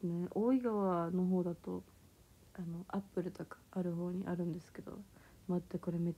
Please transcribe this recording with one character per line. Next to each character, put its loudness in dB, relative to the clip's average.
と 0
ね、 0
大 4
井 6
川 2
の 2
方 4
だ 0
と、 -6
あ -8
の、 -6
ア -4
ッ 0
プ 0
ル -4
と -10
か -14
あ -2
る 0
方 -2
に -2
あ -2
る 0
ん 0
で -4
す -20
け -12
ど、 -12
待 2
っ 2
て、 -6
こ -2
れ 0
め 2
っ -6